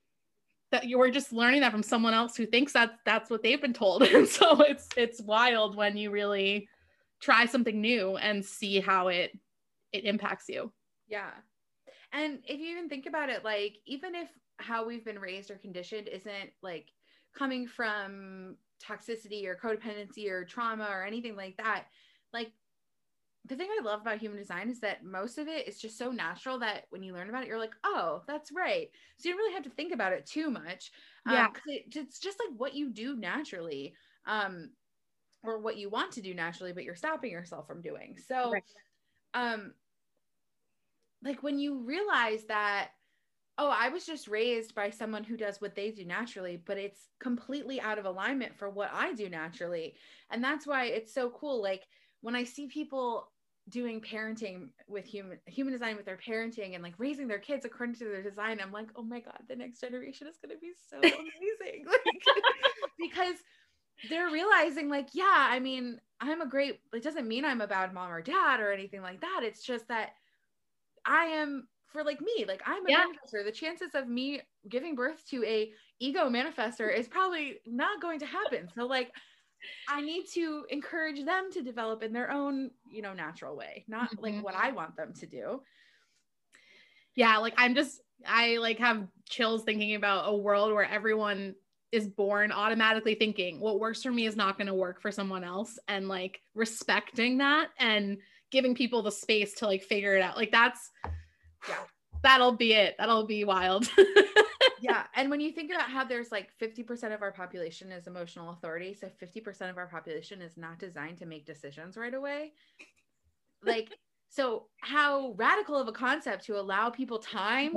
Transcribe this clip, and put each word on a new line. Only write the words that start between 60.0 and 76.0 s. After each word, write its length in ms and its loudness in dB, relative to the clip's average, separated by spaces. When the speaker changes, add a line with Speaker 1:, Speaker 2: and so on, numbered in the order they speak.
Speaker 2:
is 100 -20
gonna 200 -16
be 160 -16
so 400 4
Speaker 1:
<laughs> 20 -8
Speaker 2:
amazing." 720 -8
<laughs> 500 4
Like, 100 4
because 380 -2
they're 260 -2
realizing, 600 4
like, 240 -4
"Yeah, 120 2
I 100 2
mean, 400 -6
I'm 220 -4
a 60 -4
great, 340 -2
it 100 -4
doesn't 240 -4
mean 180 -2
I'm 160 0
a 60 -4
bad 260 -2
mom 180 -8
or 100 -8
dad 380 4
or 120 2
anything 300 -6
like 200 -10
that. 220 -4
It's 200 -6
just 240 -6
that 280 -4
I 220 6
am, 420 -2
for, 180 -8
like, 160 -2
me, 260 -2
like, 200 -6
I'm 200 -4
a 40 4
Speaker 1:
Yeah. 80 8
Speaker 2:
manifestor. 460 0
The 80 -4
chances 420 -8
of 140 -2
me 320 -4
giving 260 -4
birth 340 -4
to 160 -2
a 280 0